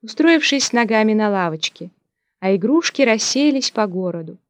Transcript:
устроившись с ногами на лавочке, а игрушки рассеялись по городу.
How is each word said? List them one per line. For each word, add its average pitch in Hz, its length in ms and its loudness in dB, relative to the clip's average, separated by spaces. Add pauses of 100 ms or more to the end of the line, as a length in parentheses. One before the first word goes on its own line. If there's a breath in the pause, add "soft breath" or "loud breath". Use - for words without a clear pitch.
устроившись 302 640 0
с - 80 -6
ногами 220 400 2
на 214 160 2
лавочке, 175 640 -4 (500)
а 190 140 2
игрушки 269 480 0
рассеялись 262 680 2
по 214 160 -2
городу. 175 520 -6 (120)